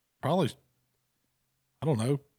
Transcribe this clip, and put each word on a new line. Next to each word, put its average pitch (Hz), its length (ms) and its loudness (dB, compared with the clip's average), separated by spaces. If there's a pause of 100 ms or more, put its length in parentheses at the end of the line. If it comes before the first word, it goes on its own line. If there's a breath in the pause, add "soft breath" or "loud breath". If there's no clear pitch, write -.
(240)
probably, 160 260 2 (1300)
I - 20 -2
don't 143 140 2
know 135 200 -2 (200)